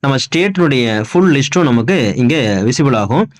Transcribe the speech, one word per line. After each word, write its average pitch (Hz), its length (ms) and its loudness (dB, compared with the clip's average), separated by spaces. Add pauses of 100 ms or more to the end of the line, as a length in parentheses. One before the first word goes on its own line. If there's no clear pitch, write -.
நம்ம 139 160 -2
ஸ்டேட்டினுடைய 139 920 0
ஃபுல் 180 240 2
லிஸ்ட்டும் 143 280 0
நமக்கு 120 540 0
இங்க 120 480 0
விசிபிள் 131 300 0
ஆகும். 113 460 -2